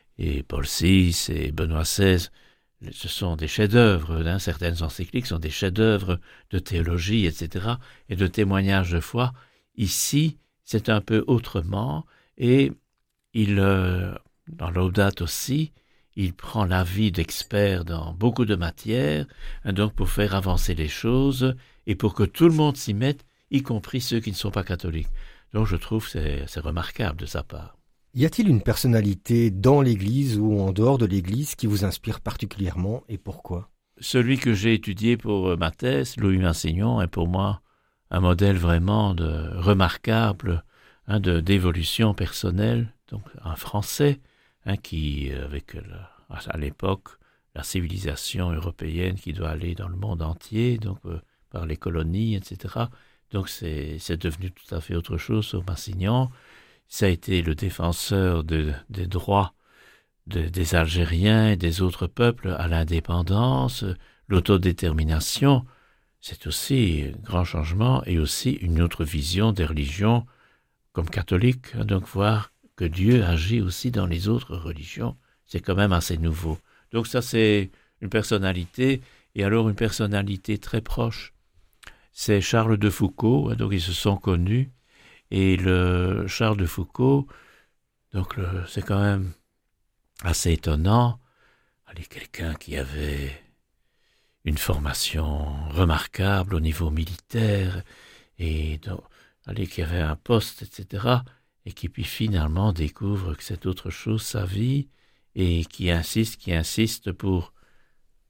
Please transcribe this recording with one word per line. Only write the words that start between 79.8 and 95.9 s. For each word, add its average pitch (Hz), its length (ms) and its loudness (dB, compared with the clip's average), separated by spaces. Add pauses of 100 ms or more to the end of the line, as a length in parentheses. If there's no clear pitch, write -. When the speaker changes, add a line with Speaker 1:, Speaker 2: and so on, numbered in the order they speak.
Speaker 1:
très - 240 -6
proche, - 520 -6 (800)
c'est 101 280 2
Charles 113 360 2
de 101 140 2
Foucauld, 117 600 2
hein, 110 60 -2
donc 107 160 -2
ils 92 100 0
se 87 100 -4
sont 98 240 0
connus, 98 540 0 (600)
et 95 240 4
le 90 720 2
Charles 107 280 0
de 95 100 0
Foucauld, 131 600 0 (840)
donc 95 240 -4
le, 92 100 -4 (220)
c'est - 160 -6
quand 101 160 0
même 98 320 0 (920)
assez 87 300 2
étonnant, 101 640 2 (680)
allez, 80 180 -16
quelqu'un - 500 -8
qui - 220 -10
avait 71 560 -4 (1120)
une 78 120 -2
formation 73 1120 -2
remarquable 92 840 0